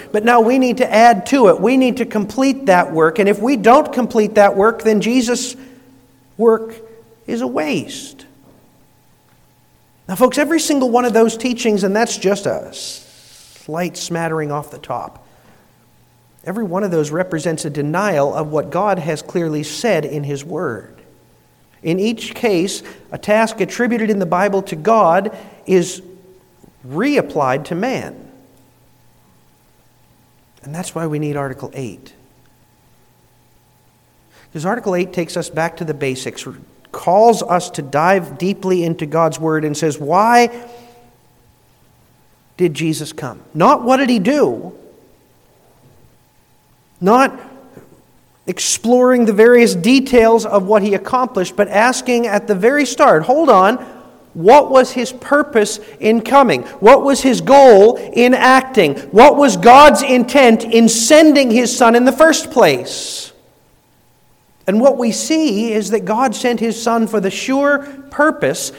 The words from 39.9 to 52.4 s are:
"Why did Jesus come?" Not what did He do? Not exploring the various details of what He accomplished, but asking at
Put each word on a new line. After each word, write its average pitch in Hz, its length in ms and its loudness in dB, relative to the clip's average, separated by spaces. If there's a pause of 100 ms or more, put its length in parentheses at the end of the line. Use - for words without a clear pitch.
"Why 226 520 0 (2000)
did 170 160 0
Jesus 156 400 -6
come?" 123 260 -14 (140)
Not 240 300 2
what 262 120 2
did 262 140 0
He 233 80 0
do? 185 580 -2 (2250)
Not 233 400 0 (1080)
exploring 240 800 0
the 220 60 0
various 220 440 4
details 226 680 2
of 202 220 -2
what 208 160 2
He 208 120 -2
accomplished, 240 600 -4
but 202 140 -2
asking 240 580 0
at 208 220 -4